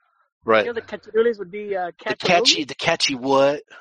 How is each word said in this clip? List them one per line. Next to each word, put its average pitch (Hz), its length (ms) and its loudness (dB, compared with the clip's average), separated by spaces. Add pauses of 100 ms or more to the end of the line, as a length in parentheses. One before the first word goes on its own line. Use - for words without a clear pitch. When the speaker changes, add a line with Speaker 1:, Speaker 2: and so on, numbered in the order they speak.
(460)
Speaker 1:
Right. 110 200 4
Speaker 2:
you 233 80 -6
know, 226 60 -6
the - 20 -12
Cachirules 226 580 -2
would 180 120 -14
be, 208 240 -10
uh, 180 120 -6
Speaker 1:
The - 280 -8
Speaker 2:
catchy - 120 -6
Speaker 1:
catchy, 180 320 4
Speaker 2:
rule? 147 80 -6
Speaker 1:
the 139 80 -10
catchy 165 400 -2
what? 139 480 2 (180)